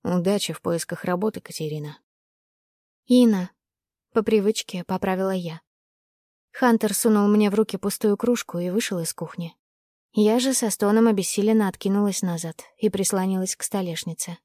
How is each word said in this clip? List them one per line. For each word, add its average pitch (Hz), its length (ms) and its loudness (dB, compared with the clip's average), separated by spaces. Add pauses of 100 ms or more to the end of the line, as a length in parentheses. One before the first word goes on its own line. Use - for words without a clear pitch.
«Удачи 180 480 0
в 151 100 -10
поисках 170 440 -6
работы, 185 340 -2
Катерина». 151 580 -10 (1080)
«Инна», 226 460 4 (600)
по 220 100 2
привычке 214 640 0
поправила 190 480 -2
я. 170 300 -6 (920)
Хантер 220 420 2
сунул 208 360 4
мне 208 200 4
в 202 60 -2
руки 214 220 0
пустую 208 400 0
кружку 233 420 -2
и 180 100 -2
вышел 190 300 -2
из 160 140 -6
кухни. 165 420 -10 (560)
Я 214 280 4
же 262 140 0
со 233 160 0
стоном 220 380 4
обессиленно 208 640 2
откинулась 196 520 -2
назад 170 420 -6 (140)
и 214 120 0
прислонилась 190 680 -2
к - 80 -12
столешнице. 170 800 -6